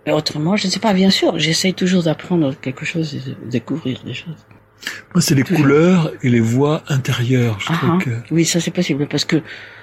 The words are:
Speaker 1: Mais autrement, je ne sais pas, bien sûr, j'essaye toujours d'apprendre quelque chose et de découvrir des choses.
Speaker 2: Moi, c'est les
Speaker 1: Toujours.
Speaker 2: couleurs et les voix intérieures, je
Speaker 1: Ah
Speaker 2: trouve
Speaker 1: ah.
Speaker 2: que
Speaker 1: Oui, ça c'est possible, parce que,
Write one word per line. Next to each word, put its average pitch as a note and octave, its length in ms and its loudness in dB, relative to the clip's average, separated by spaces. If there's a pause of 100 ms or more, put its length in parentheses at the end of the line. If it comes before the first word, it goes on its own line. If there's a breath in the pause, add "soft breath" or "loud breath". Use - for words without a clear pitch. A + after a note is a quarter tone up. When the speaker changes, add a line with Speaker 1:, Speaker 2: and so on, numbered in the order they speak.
Speaker 1:
Mais D3+ 60 0
autrement, D#3 440 -2
je G#3 100 -2
ne F#3 40 -2
sais - 100 -4
pas, A3 120 2
bien F#3+ 180 4
sûr, G3 280 2
j'essaye D#3+ 360 0
toujours F#3 280 0
d'apprendre D#3 580 0
quelque C3 240 -10
chose D3+ 300 -6
et B2+ 40 -8 (120)
de - 200 -14
découvrir B2+ 540 -4
des A#2+ 100 -10
choses. - 320 -16 (680 loud breath)
Speaker 2:
Moi, F3 80 2
c'est - 120 2
les C3+ 80 4
Speaker 1:
Toujours. D3+ 200 2
Speaker 2:
couleurs D#3+ 500 4 (100)
et C3+ 60 0
les A#2+ 120 4
voix C3 480 2
intérieures, B2 720 0
je - 100 -6
Speaker 1:
Ah E3 60 0
Speaker 2:
trouve E3+ 180 0
Speaker 1:
ah. F#3 100 0
Speaker 2:
que C3 60 -4 (240)
Speaker 1:
Oui, E3 100 4
ça E3+ 160 0
c'est E3 100 -4
possible, D3 360 -2
parce D3 180 -2
que, D3+ 180 0 (400 loud breath)